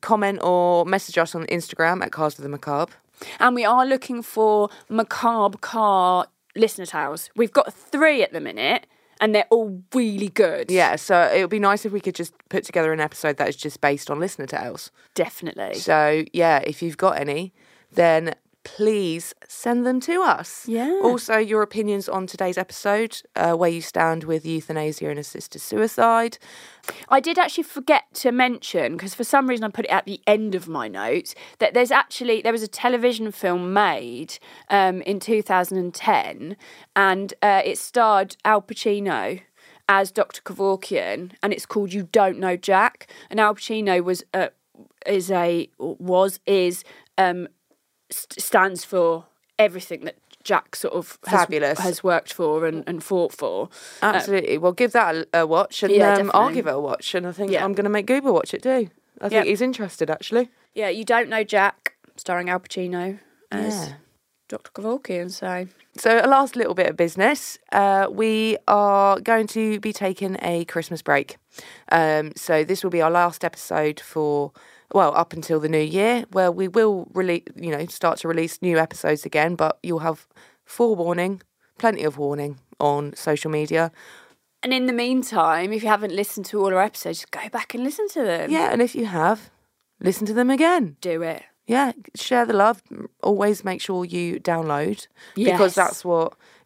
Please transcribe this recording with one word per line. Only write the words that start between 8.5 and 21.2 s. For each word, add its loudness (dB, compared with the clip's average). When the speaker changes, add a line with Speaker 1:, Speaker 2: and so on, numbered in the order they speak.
Speaker 2:
and 2
they're 2
all 0
really -2
good. 0
Speaker 1:
Yeah, 4
so 4
it 4
would 0
be 0
nice 2
if -6
we -4
could -6
just -10
put -4
together 0
an -2
episode -4
that 0
is -4
just -10
based 0
on -6
listener -8
tales. -10
Speaker 2:
Definitely. -6
Speaker 1:
So, 2
yeah, 4
if -8
you've -6
got 2
any, -6
then 4
please -2
send -2
them 0
to -2
us. -2
Speaker 2:
Yeah. -2
Speaker 1:
Also, 2